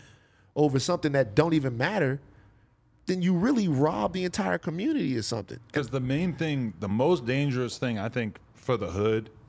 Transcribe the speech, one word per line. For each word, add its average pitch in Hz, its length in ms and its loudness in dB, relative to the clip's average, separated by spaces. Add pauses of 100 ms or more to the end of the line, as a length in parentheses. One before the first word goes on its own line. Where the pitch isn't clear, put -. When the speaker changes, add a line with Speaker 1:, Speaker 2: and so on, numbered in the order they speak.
(560)
Speaker 1:
over 143 220 4
something 156 340 0
that 123 220 2
don't 165 180 4
even 131 240 0
matter, 143 440 0 (840)
then 185 160 -2
you 180 140 4
really 214 340 2
rob 170 460 2
the 185 100 -2
entire 180 320 0
community 185 640 -2
of 104 80 -4
something. 117 320 -6 (140)
Speaker 2:
'Cause 147 180 -4
the 135 100 -2
main 147 320 -2
thing, 139 480 -2
the 101 80 -4
most 127 380 2
dangerous 127 500 -2
thing, 120 220 -2
I 104 100 -4
think, 110 300 -4 (160)
for 123 240 -2
the 90 140 -4
hood 110 360 0 (200)